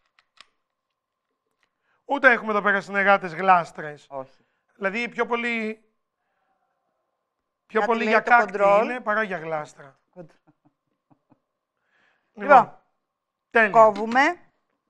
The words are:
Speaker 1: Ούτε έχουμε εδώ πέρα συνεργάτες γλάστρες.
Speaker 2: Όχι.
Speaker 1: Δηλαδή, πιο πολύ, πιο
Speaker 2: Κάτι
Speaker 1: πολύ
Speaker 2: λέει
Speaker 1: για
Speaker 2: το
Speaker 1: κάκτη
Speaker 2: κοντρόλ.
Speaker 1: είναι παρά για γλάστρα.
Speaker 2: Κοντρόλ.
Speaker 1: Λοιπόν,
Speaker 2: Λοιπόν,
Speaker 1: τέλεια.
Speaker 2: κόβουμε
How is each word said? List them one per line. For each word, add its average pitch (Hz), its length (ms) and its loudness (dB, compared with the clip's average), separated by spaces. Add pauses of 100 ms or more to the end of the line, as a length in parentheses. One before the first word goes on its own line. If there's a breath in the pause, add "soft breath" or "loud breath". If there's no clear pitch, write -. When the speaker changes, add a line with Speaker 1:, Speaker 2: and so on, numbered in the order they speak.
(2000)
Speaker 1:
Ούτε 269 260 2
έχουμε 214 200 -2
εδώ 208 100 -2
πέρα 196 200 -2
συνεργάτες 190 520 0
γλάστρες. 160 760 -2
Speaker 2:
Όχι. 135 360 -16 (300)
Speaker 1:
Δηλαδή, 220 340 -6
πιο 240 160 -6
πολύ, 226 580 -6 (1800)
πιο - 140 -4
Speaker 2:
Κάτι 214 120 0
Speaker 1:
πολύ 226 120 -2
Speaker 2:
λέει 214 100 0
Speaker 1:
για 220 100 2
Speaker 2:
το - 60 -6
Speaker 1:
κάκτη 240 220 4
Speaker 2:
κοντρόλ. 202 380 2
Speaker 1:
είναι 254 100 -8
παρά 208 240 -4
για 185 140 -8
γλάστρα. 151 640 -12 (140)
Speaker 2:
Κοντρόλ. 175 240 -20 (2000)
Speaker 1:
Λοιπόν, 262 240 4
Speaker 2:
Λοιπόν, - 200 0 (720)
Speaker 1:
τέλεια. 220 200 2
Speaker 2:
κόβουμε 220 520 2 (680)